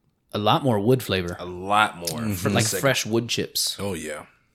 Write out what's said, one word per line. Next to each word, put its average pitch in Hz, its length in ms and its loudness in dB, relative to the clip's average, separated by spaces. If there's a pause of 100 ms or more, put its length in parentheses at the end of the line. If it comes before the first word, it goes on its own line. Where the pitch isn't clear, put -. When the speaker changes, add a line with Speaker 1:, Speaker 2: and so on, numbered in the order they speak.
(340)
Speaker 1:
A 110 40 -2
lot 107 260 2
more 123 160 2
wood 120 220 4
flavor. 90 380 -2
Speaker 2:
A 90 60 -10
lot 95 520 0
more. 85 100 -6 (120)
Speaker 3:
Mm-hmm. 107 140 -2
Speaker 2:
For 98 160 -2
the 101 60 2
Speaker 1:
Like 113 100 4
Speaker 2:
second 98 160 -2
Speaker 1:
fresh 131 240 2
wood 113 240 0
chips. - 500 -4
Speaker 3:
Oh, 98 140 -4
yeah. 76 320 -8 (300)